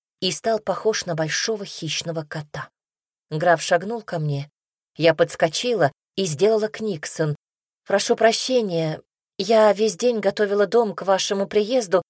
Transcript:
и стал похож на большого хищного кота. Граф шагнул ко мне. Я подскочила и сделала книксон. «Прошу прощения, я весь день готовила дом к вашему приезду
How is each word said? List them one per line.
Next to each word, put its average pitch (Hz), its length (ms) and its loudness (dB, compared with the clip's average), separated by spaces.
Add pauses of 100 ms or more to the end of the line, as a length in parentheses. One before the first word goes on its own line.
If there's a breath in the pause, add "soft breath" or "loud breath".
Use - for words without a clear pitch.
(200)
и 185 100 -2
стал 220 300 -2
похож 214 460 -2
на 170 100 -4
большого 190 480 -4
хищного 160 580 -8
кота. 151 480 -10 (600)
Граф 165 300 2
шагнул 202 420 -2
ко - 160 -8
мне. 147 320 -4 (460)
Я 160 180 4
подскочила 170 760 0 (260)
и 196 100 0
сделала 208 420 2
книксон. 165 680 -4 (520)
«Прошу 202 280 2
прощения, 220 880 0 (360)
я 214 340 6
весь 196 240 0
день 233 240 0
готовила 202 460 0
дом 214 280 2
к - 80 -10
вашему 196 460 0
приезду 208 600 0